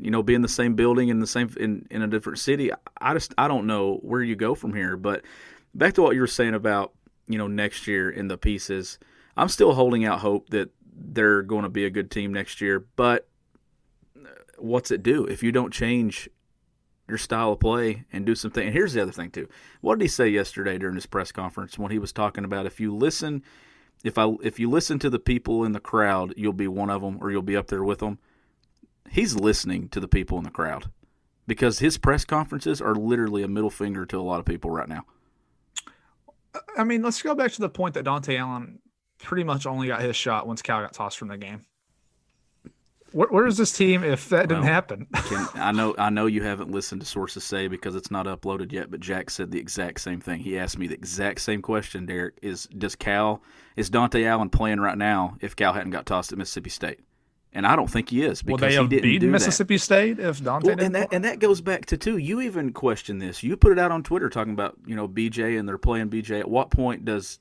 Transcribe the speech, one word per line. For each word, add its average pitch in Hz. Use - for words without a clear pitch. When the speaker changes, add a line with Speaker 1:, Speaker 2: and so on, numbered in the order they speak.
Speaker 1:
you 107
know, 113
be 117
in 120
the 117
same 120
building 120
in 113
the 107
same, 120
in, 107
in 110
a 107
different 107
city. 139
I 135
just, -
I 135
don't 120
know 101
where 123
you 117
go 110
from 110
here. 92
But 98
back 185
to 185
what 131
you 131
were 127
saying 117
about 104
you 110
know, 104
next 104
year 95
in 98
the 92
pieces. 95
I'm 180
still 170
holding 123
out 104
hope 101
that 101
they're 104
gonna 101
be 101
a 98
good 95
team 101
next 98
year, 98
but 120
what's 117
it 104
do 131
if -
you 117
don't 123
change 117
your 110
style 113
of 104
play 113
and 98
do 113
something? 110
And 107
here's 175
the 113
other 90
thing 85
too. -
What 220
did 208
he 160
say 123
yesterday 98
during 92
his 90
press 95
conference 95
when 101
he 107
was 101
talking 101
about 98
if -
you 107
listen, 151
if 113
I, 110
if 113
you 117
listen 160
to 143
the 120
people 117
in 110
the 101
crowd, 98
you'll 104
be 98
one 98
of 98
'em 98
or 101
you'll 98
be 98
up 98
there 98
with 101
'em? 104
He's 190
listening 95
to 98
the 90
people 90
in 85
the 80
crowd 80
because 113
his 156
press 143
conferences 151
are 110
literally 107
a 98
middle 104
finger 98
to 92
a 92
lot 90
of 85
people 85
right 82
now. 78
Speaker 2:
I 220
mean, 233
let's 233
go -
back 254
to -
the 196
point 180
that -
Dante 139
Allen 127
pretty 180
much 139
only 131
got 120
his 123
shot 110
once 113
Cal 113
got 104
tossed 101
from 110
the 101
game. 101
Where, 175
where 214
is 214
this 226
team 185
if 139
that 180
didn't 160
Speaker 1:
Well, 156
Speaker 2:
happen? 113
<laughs> -
Speaker 1:
can, 98
I 101
know, 107
I 104
know 107
you 104
haven't 101
listened 95
to -
Sources 95
Say 95
because 92
it's 95
not 95
uploaded 95
yet, 90
but 78
Jack 92
said 87
the 87
exact 87
same 90
thing. 87
He 92
asked 90
me 90
the 80
exact 98
same 104
question, 98
Derek, 90
is, 95
does 95
Cal, 107
is 98
Dante 120
Allen 113
playing 107
right 98
now 101
if 101
Cal 95
hadn't 95
got 87
tossed 92
at 90
Mississippi 90
State? -
And 98
I 135
don't 113
think 113
he 123
is 143
Speaker 2:
Would -
Speaker 1:
because 131
Speaker 2:
they 135
Speaker 1:
he 139
Speaker 2:
have 131
Speaker 1:
didn't 131
Speaker 2:
beaten 123
Speaker 1:
do -
that. -
Speaker 2:
Mississippi 196
State 208
if 160
Dante 139
Speaker 1:
Well, 202
Speaker 2:
didn't 185
Speaker 1:
and 185
that, 196
Speaker 2:
play? 185
Speaker 1:
and 180
that 233
goes 202
back 185
to, 151
too, 220
you 175
even 175
questioned 104
this. 92
You 151
put 202
it 180
out 175
on 165
Twitter 170
talking 110
about, -
you 113
know, 104
B 113
J 113
and 101
they're 98
playing 113
B 110
J. 107
At -
what 123
point 123
does, 107